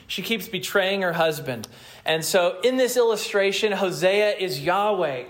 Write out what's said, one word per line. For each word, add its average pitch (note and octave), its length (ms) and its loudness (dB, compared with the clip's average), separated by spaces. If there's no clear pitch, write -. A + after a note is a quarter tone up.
She - 160 -8
keeps G#3+ 260 -4
betraying F#3+ 540 0
her F3 120 0
husband. C#3+ 520 -2
And D#3+ 200 0
so F3+ 380 2
in B3+ 140 2
this B3+ 200 2
illustration, G#3 760 2
Hosea F#3+ 640 2
is F3 240 -4
Yahweh, E3+ 680 0